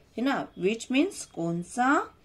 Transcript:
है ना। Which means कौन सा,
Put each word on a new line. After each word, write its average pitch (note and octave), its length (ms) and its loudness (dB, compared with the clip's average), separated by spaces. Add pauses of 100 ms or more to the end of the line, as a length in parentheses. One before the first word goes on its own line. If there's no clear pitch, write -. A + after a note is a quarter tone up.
(180)
है A3+ 60 -2
ना। - 280 -2
Which G3+ 400 -2
means D#4+ 320 2
कौन E3+ 380 -4
सा, C#4 520 0 (100)